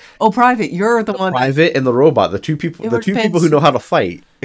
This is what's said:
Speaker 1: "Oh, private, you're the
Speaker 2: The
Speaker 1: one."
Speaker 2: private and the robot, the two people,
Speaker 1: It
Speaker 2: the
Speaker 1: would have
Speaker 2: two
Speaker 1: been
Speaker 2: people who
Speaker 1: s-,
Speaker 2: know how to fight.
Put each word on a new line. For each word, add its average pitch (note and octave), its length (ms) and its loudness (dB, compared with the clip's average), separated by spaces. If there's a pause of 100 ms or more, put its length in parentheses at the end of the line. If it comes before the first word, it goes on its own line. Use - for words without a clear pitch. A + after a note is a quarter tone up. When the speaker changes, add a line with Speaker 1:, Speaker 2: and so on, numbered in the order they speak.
(200)
Speaker 1:
"Oh, A3 100 2
private, A#3+ 420 0
you're A3 300 0
the A3 100 -4
Speaker 2:
The F#3+ 60 -8
Speaker 1:
one." F#3+ 140 -2
Speaker 2:
private C#3 440 2
and C3 100 -2
the B2 60 2
robot, A#2+ 380 2
the F#2+ 80 -4
two D#3 180 -4
people, - 300 -8
Speaker 1:
It - 40 -6
Speaker 2:
the A#2+ 60 0
Speaker 1:
would - 20 -4
have - 60 -6
Speaker 2:
two G3 100 -2
Speaker 1:
been A#3+ 100 0
Speaker 2:
people F3 160 0
who E3+ 60 4
Speaker 1:
s-, D3+ 60 2
Speaker 2:
know D3 80 2
how D3 120 4
to A#2+ 80 -4
fight. G#2 420 -4 (220)